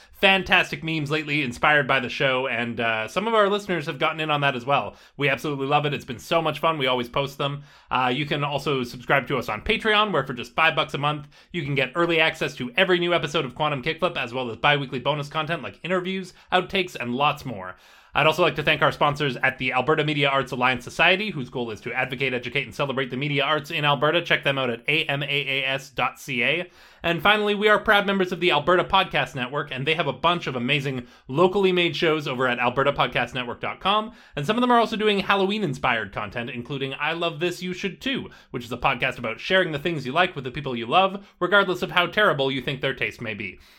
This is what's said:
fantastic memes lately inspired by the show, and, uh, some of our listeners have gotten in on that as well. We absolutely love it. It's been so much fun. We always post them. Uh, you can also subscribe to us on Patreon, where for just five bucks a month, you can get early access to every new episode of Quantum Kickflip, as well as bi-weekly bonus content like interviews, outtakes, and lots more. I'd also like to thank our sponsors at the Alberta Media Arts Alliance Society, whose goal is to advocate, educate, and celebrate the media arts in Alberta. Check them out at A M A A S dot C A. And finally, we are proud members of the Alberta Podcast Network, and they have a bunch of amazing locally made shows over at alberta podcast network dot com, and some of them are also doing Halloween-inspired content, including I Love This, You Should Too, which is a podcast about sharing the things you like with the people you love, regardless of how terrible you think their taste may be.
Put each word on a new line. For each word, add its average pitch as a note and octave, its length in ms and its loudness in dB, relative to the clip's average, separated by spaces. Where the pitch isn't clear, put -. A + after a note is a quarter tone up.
fantastic F#3 720 2
memes D#3+ 280 -4
lately D3 320 -2
inspired C#3+ 440 2
by C3+ 140 2
the A#2+ 80 -6
show, C3+ 380 0
and, A#2 320 -4
uh, A2 280 0
some F#3 180 -4
of A3+ 100 0
our G#3 120 6
listeners G3 380 -2
have D3 140 -8
gotten D#3 200 0
in D#3 120 -2
on C#3+ 100 2
that C#3 140 2
as A#2 100 -6
well. A#2+ 300 0
We C#3 140 0
absolutely C#3 380 -2
love D3 180 2
it. D3 80 0
It's A#2+ 100 -8
been A2 160 -12
so E3 220 0
much D3+ 180 0
fun. D#3+ 180 2
We C3 100 0
always B2 200 0
post C#3 300 -4
them. C#3+ 260 -4
Uh, B2+ 240 2
you C#3+ 120 -2
can D3 180 -2
also C#3 400 -2
subscribe B2 440 0
to C#3 100 0
us A2+ 100 -4
on G#2+ 140 -4
Patreon, G#3+ 500 2
where C#3 140 0
for C#3 80 -8
just A#2+ 220 -10
five D#3+ 200 4
bucks D3 200 -2
a - 20 -4
month, D3 300 -2
you F3 100 -4
can C#3 120 -2
get C3 200 0
early E3+ 240 2
access D#3 360 0
to B2 200 -6
every F#3 240 4
new F3 140 2
episode D#3+ 320 0
of A#2+ 100 -10
Quantum C#3+ 280 -2
Kickflip, D#3+ 340 -2
as B2 160 -6
well B2+ 160 -4
as G#2+ 80 -8
bi-weekly C#3+ 420 0
bonus C#3+ 300 -2
content D#3 320 -4
like G#2 220 -12
interviews, F#3 500 -4
outtakes, F#3 480 0
and A#2+ 160 -4
lots C#3+ 300 0
more. F#2 300 -10
I'd D3 100 6
also D#3 160 4
like D3 120 2
to D3+ 80 -4
thank D3+ 180 2
our C#3+ 120 6
sponsors C#3+ 420 2
at C3+ 220 0
the B2+ 160 -2
Alberta D3 320 2
Media D3 240 2
Arts C3+ 240 0
Alliance B2 320 0
Society, F#3 460 2
whose D3 180 -8
goal A#2+ 200 -4
is G#2 120 -10
to A#2 100 -8
advocate, C3 420 -2
educate, B2 300 -4
and A2+ 100 -12
celebrate C3+ 360 -2
the B2+ 80 -6
media C#3 260 0
arts D3 280 -2
in D#3+ 120 -4
Alberta. D3+ 380 2
Check E3 240 0
them C#3 120 2
out C3 120 0
at A#2 180 -6
A D3+ 160 2
M C#3+ 180 -2
A C#3 60 -6
A C#3 380 -2
S C3+ 240 -4
dot - 280 -2
C B2 240 -4
A. D#3 300 0
And E3+ 180 0
finally, G#3 320 4
we G#3 140 0
are G#3 100 6
proud G3+ 300 4
members G3 240 0
of E3+ 80 -6
the E3+ 100 2
Alberta D#3+ 340 4
Podcast D#3+ 520 0
Network, C#3 340 -4
and C3 160 -6
they D#3 80 2
have E3 140 0
a C3 60 -2
bunch E3+ 340 0
of C3 80 -6
amazing C3 500 -2
locally F#3 440 4
made E3+ 240 2
shows D#3 320 2
over B2+ 200 0
at B2 100 2
alberta B2 360 2
podcast C3 420 0
network A#2+ 260 -6
dot A2 180 -8
com, G#3+ 340 0
and D3 80 -4
some A3 140 0
of B3 40 2
them B3 100 4
are A#3 80 8
also A3+ 160 2
doing G#3 240 2
Halloween-inspired F3+ 920 0
content, A#2 360 -6
including C3+ 500 -6
I D3+ 140 -2
Love E3+ 260 -4
This, F3 220 -4
You F3+ 120 -6
Should F3+ 280 -8
Too, C4 280 -4
which B2 160 -8
is A2 60 -10
a A#2+ 60 -6
podcast C3 420 -2
about A2+ 200 -6
sharing F#3 320 2
the D3+ 60 -4
things D#3 260 -4
you B2 100 -6
like F3+ 220 2
with C3+ 100 -8
the B2+ 60 -6
people C#3+ 240 -6
you A2+ 120 -6
love, F#3+ 400 2
regardless F#3 440 2
of F3+ 80 -6
how F3 160 2
terrible D#3 440 2
you C3+ 100 -4
think C#3 200 -6
their C3+ 140 -2
taste A2+ 260 -6
may A2 140 -6
be. G2+ 240 -12